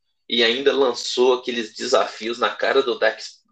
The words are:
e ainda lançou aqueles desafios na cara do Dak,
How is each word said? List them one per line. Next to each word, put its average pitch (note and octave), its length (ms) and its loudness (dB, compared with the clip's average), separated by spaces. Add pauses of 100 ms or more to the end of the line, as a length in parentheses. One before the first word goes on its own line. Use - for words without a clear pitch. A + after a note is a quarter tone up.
(280)
e A#2 160 0
ainda C3 300 2
lançou B2+ 600 2
aqueles A#2+ 400 -6
desafios A#2 640 -2
na A2 120 0
cara C3 320 0
do A#2 160 -2
Dak, A2 240 0 (300)